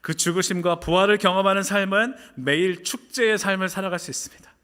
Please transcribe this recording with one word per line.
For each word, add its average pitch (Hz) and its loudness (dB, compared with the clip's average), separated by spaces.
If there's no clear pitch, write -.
그 160 -6
죽으심과 175 0
부활을 196 2
경험하는 196 2
삶은 202 0
매일 160 0
축제의 226 -2
삶을 190 -2
살아갈 185 -6
수 - -12
있습니다. - -12